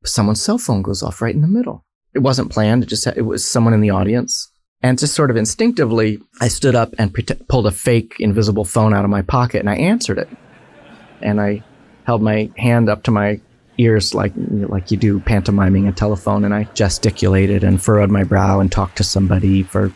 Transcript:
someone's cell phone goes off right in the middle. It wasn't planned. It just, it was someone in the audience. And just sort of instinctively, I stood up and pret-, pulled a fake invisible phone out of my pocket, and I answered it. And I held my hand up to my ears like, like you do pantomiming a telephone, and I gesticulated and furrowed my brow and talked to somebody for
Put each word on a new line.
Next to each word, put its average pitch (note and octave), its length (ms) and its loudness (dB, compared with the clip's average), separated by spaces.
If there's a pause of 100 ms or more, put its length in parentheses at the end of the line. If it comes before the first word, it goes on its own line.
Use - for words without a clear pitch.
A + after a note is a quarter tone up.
someone's G#2+ 380 -2
cell A3+ 160 -2
phone G#2 240 -2
goes G2 200 -6
off - 180 -8
right A#2 140 -2
in D3 80 0
the D#3 40 2
middle. A#3 380 -2 (300)
It - 60 -2
wasn't B2+ 300 0
planned. A2 320 2
It A#2+ 40 -4
just, - 200 -6
it - 200 -4
was - 200 -4
someone A2+ 280 2
in G#2+ 60 4
the G#2+ 100 2
audience. G2 600 -2 (300)
And B2+ 180 0
just D3 160 -2
sort C#3+ 160 2
of A2+ 60 0
instinctively, A2+ 840 0 (200)
I A#2+ 80 2
stood B2+ 260 0
up A#2 240 0
and G2+ 140 0
pret-, - 360 -6
pulled A#2 180 2
a G2 60 0
fake A#2 480 0
invisible G#2 440 0
phone A2 300 2
out G2+ 100 0
of G2+ 60 0
my G2+ 120 0
pocket, B2 380 -2
and G2+ 100 -2
I F#2+ 60 -2
answered G#3 420 0
it. - 100 -6 (920)
And G#2 200 -2
I G#2 240 -2 (400)
held A#2 180 0
my G#2+ 340 0
hand A#2 320 2
up G#2 160 -2
to B2+ 60 -2
my G#2 300 0 (380)
ears A2 360 2
like, G2+ 220 -2
like G2 540 -4
you A2 60 2
do G2+ 220 2
pantomiming G2 720 2
a G2 40 0
telephone, G2+ 520 -2
and G2+ 100 0
I G#2 100 -2 (100)
gesticulated G2 880 0
and F#2 180 2
furrowed G#2 280 2
my G2+ 120 2
brow G2 380 2
and F#2+ 100 2
talked F#2+ 280 -2
to F#2+ 60 0
somebody F#2+ 580 2
for G2 340 -2